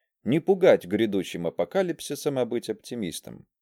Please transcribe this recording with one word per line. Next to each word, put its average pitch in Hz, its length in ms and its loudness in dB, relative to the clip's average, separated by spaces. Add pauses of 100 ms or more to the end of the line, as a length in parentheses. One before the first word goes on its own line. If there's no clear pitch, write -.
(240)
не 143 160 2
пугать 170 460 4
грядущим 95 600 0
апокалипсисом, 151 920 -4
а 127 60 0
быть 117 260 -4
оптимистом. - 760 -10 (160)